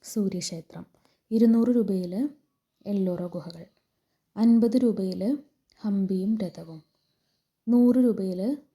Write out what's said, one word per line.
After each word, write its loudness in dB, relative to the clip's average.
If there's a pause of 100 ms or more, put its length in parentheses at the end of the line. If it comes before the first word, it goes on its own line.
സൂര്യക്ഷേത്രം. -8 (460)
ഇരുന്നൂറ് 4
രൂപയിൽ 0 (720)
എല്ലോറ -2
ഗുഹകൾ. -12 (720)
അൻപത് 4
രൂപയിൽ -2 (600)
ഹംപിയും -2
രഥവും. -10 (880)
നൂറ് 4
രൂപയിൽ 0 (340)